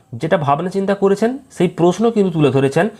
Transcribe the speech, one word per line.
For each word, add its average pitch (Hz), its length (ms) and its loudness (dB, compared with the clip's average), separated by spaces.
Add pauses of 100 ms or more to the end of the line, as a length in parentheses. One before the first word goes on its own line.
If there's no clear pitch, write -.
(140)
যেটা 160 240 -2
ভাবনা 151 320 -2
চিন্তা 196 260 -2
করেছেন, 196 420 0 (140)
সেই 180 160 0
প্রশ্ন 180 440 0
কিন্তু 196 200 0
তুলে 147 200 2
ধরেছেন। 139 380 0 (100)